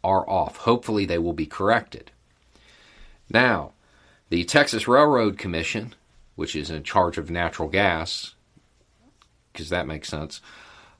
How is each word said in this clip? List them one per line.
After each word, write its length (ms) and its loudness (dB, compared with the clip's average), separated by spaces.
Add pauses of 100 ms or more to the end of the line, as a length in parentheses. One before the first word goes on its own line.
are 280 2
off. 300 0
Hopefully 440 0
they 140 -2
will 160 -2
be 120 -4
corrected. 640 -2 (1200)
Now, 440 2 (560)
the 160 0
Texas 420 2
Railroad 500 6
Commission, 560 -6 (420)
which 180 -6
is 160 -6
in 140 -8
charge 340 2
of 140 -8
natural 380 -4
gas, 680 -2 (1160)
'cause 160 -12
that 180 -2
makes 220 -10
sense, 320 -8 (580)